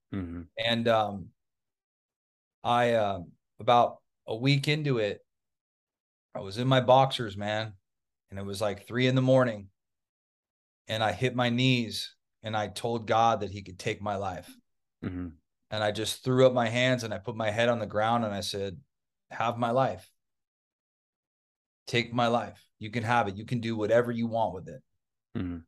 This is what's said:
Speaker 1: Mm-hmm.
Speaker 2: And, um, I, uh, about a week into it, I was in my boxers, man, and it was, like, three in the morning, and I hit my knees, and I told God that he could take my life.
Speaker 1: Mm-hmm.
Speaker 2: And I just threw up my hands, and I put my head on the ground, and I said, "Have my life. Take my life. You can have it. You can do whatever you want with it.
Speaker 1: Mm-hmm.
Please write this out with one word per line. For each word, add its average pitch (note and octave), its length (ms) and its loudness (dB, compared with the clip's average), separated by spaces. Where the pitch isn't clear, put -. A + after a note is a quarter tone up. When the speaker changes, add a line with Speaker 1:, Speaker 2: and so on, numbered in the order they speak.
Speaker 1:
Mm-hmm. F2 280 -6
Speaker 2:
And, A#2 320 -2
um, G#2 380 0
I, A#2+ 300 4
uh, G2+ 260 0
about A#2+ 380 4
a G#2 80 -6
week C#3 320 2
into D3 300 0
it, G2+ 260 -2
I - 60 -10
was G2 180 -10
in B2 100 -2
my C3 140 6
boxers, B2 560 4
man, G#2+ 360 -4
and G2+ 80 -12
it G2+ 60 -10
was, G2 160 -8
like, G2+ 260 -2
three B2 180 2
in B2+ 80 4
the C3 80 4
morning, B2 480 4
and A2 160 -2
I G#2+ 80 4
hit A2+ 240 -2
my B2 140 0
knees, A#2+ 640 0
and A2 160 -4
I G#2 100 -2
told A#2 380 -4
God A2+ 360 4
that G2 100 -6
he G#2 100 -10
could F#2 160 -16
take G#2+ 240 -6
my G#2 140 -4
life. F#2+ 360 -8
Speaker 1:
Mm-hmm. F2+ 240 -6
Speaker 2:
And G#2+ 140 -4
I G#2+ 80 2
just G#2 320 -6
threw C3 240 6
up B2 60 4
my A#2+ 140 2
hands, B2 360 0
and A2+ 100 -8
I A2+ 60 -8
put A2+ 160 -10
my A2 160 -2
head A#2 180 2
on A#2+ 80 2
the G#2+ 80 -4
ground, A2 400 0
and G#2 80 -4
I G2 80 -6
said, G2 380 -6
"Have A2+ 300 -4
my A#2 120 0
life. A#2 380 -2
Take A#2 260 -2
my A#2+ 140 2
life. A2 320 -2
You G#2+ 100 -12
can A2+ 140 -4
have A#2 240 2
it. G2 100 -8
You G#2+ 80 -10
can A#2+ 160 -4
do A2+ 140 -4
whatever A2 360 2
you A#2 160 -4
want A2 280 -4
with F2 140 -14
it. D2 120 -16
Speaker 1:
Mm-hmm. F2+ 200 -6